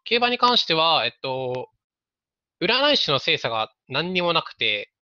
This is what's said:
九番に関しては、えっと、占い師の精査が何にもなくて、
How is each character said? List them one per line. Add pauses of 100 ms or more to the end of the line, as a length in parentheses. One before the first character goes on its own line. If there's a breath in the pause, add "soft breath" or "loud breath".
九
番
に
関
し
て
は、
え
っ (100)
と、 (920)
占
い
師
の
精
査
が (160)
何
に
も
な
く
て、 (100)